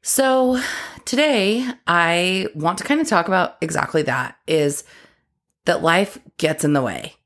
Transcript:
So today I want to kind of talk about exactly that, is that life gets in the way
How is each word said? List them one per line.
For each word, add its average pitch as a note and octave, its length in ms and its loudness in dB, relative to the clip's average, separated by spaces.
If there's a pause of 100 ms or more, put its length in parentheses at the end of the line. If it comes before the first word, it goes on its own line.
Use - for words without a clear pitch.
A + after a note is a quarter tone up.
So C4 580 2 (460)
today B3 600 2 (220)
I F3 640 2
want E3 260 -2
to - 40 -8
kind D4 160 0
of D#4+ 80 0
talk F3 220 2
about F#3 320 0
exactly D#3+ 400 -2
that, B2+ 440 -4
is D3 380 0 (800)
that - 180 0
life E3+ 380 0 (160)
gets D#3 300 -2
in D3 80 2
the C#3 80 2
way G2 320 -6 (120)